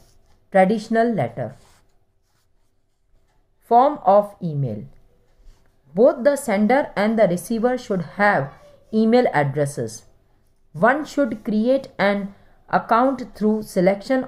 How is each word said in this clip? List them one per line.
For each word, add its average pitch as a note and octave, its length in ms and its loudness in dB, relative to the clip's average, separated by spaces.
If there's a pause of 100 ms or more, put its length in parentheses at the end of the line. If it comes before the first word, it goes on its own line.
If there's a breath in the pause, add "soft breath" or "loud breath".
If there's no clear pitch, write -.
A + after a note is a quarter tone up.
(500)
traditional A3 640 2
letter. B2 420 -6 (2000)
Form C4 440 2
of G#3 380 2
email. C#3 400 -6 (1120)
Both B3+ 300 4
the C#4+ 100 2
sender A#3 600 0
and G#3+ 200 0
the G#3 120 4
receiver A3+ 500 -2
should G3 240 -4 (140)
have F#3+ 360 0 (420 soft breath)
email A3+ 400 4
addresses. C#3+ 680 -4 (680)
One B3 320 0
should A3+ 400 -4
create A#3 440 -2 (100)
an G3+ 360 -2 (360 soft breath)
account B3 640 -2
through G#3+ 300 -2
selection G3+ 640 0